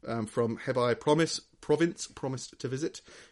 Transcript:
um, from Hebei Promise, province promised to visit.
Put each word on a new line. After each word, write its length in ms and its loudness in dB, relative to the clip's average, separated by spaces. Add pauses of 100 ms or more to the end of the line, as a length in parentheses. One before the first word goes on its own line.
um, 180 -2
from 340 0
Hebei 420 0
Promise, 400 2 (200)
province 460 2
promised 540 -8
to 80 -4
visit. 340 -4 (300)